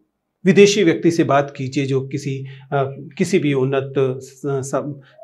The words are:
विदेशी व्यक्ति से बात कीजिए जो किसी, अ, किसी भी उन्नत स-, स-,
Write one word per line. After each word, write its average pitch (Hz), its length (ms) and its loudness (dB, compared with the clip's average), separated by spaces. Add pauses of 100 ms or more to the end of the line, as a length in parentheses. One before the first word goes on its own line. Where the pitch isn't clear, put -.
(440)
विदेशी 196 400 6
व्यक्ति 165 260 2
से 160 140 0
बात 143 320 0
कीजिए 135 300 -4
जो 135 220 -2
किसी, 135 360 -8
अ, - 400 -4 (340)
किसी 185 200 0
भी 143 160 0
उन्नत 135 440 -2
स-, 127 480 -4
स-, 139 540 -6 (240)